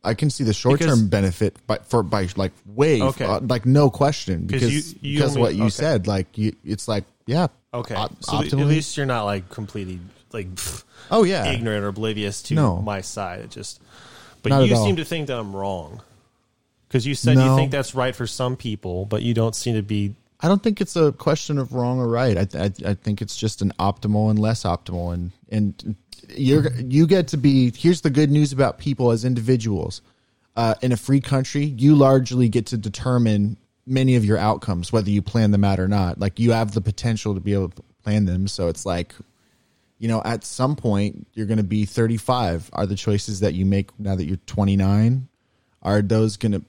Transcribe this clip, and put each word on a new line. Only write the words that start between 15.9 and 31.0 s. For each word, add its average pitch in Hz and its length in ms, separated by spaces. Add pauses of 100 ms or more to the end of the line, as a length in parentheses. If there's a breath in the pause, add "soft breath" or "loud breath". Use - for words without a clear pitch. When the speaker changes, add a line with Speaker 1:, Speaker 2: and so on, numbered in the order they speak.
Speaker 2:
'cause 120 160
you 143 100
said 123 220
you 131 80
Speaker 1:
No. 131 100
Speaker 2:
think 135 160
that's 139 240
right 127 200
for 123 120
some 127 300
people, 98 480
but 104 160
you 117 140
don't 113 200
seem 117 200
to 107 80
be. 104 320 (260)
Speaker 1:
I 160 80
don't 196 120
think 214 200
it's 180 160
a 151 160
question 151 440
of 131 160
wrong 127 260
or 123 100
right. 117 280
I, 92 60
th-, 98 420
I, 98 40
I 101 60
think 104 260
it's - 160
just - 240
an 95 180
optimal 104 500
and 107 80
less 110 260
optimal, 87 500
and, 87 180 (180)
and 104 460 (400)
you're, 139 380
you 131 340
get 180 220
to 156 80
be, 131 380
here's 170 260
the 160 80
good 143 200
news 147 220
about 135 260
people 127 340
as 113 120
individuals. 113 760 (560)
Uh, 113 240
in 127 100
a 117 60
free 139 240